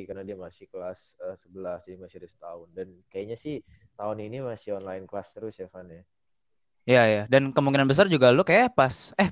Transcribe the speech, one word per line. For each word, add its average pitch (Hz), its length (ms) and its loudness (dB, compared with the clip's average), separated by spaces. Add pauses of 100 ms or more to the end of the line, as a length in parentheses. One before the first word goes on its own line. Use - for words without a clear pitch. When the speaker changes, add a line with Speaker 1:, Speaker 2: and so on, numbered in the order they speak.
Speaker 1:
karena 95 160 -14
dia 98 160 -12
masih 90 320 -20
kelas, 92 280 -12 (200)
eh, 92 240 -12
sebelas, 90 400 -12
jadi 92 160 -20
masih 92 240 -20
ada 85 80 -20
setahun. 85 400 -18
Dan 92 160 -12 (240)
kayaknya 104 240 -10
sih 147 240 -10 (400)
tahun 107 240 -6
ini 110 160 -10
masih 107 400 -8
online 95 240 -12
class 95 320 -12
terus 107 240 -14
ya, 92 80 -12
Van, 90 240 -20
ya? 85 140 -20 (800)
Speaker 2:
Iya, 123 160 6
iya. 107 240 2
Dan 135 240 2
kemungkinan 139 320 2
besar 143 240 4
juga 131 240 6
lu 151 160 4
kayak 233 240 4
pas, - 480 0
eh, 196 120 4